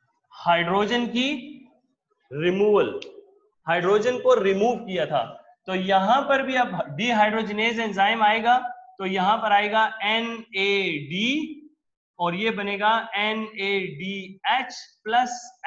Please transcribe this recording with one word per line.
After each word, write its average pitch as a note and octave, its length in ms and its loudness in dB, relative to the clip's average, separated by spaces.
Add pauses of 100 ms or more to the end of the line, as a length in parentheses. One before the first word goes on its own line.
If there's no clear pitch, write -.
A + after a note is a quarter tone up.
(340)
hydrogen G3 760 2
की B3 220 -2 (1000)
removal, F3+ 680 2 (680)
hydrogen G#3 520 2
को B3+ 160 4
remove G3+ 420 2
किया F#3 280 -4
था। C#3+ 180 0 (440)
तो F#3+ 80 -4
यहां F#3+ 480 4
पर C#4 200 2
भी C4 140 -4
अब F3+ 400 -2
dehydrogenase A3 840 0
enzyme G#3+ 440 0
आएगा, A3+ 360 4 (380)
तो F#3+ 100 -6
यहां F#3+ 300 2
पर A3 160 0
आएगा G#3 520 2
एनएडी G3+ 1500 -2 (640)
और F3 160 -2
ये A3 160 -2
बनेगा G3+ 680 -2
एनएडीएच G3 1600 -4 (300)
प्लस - 640 -2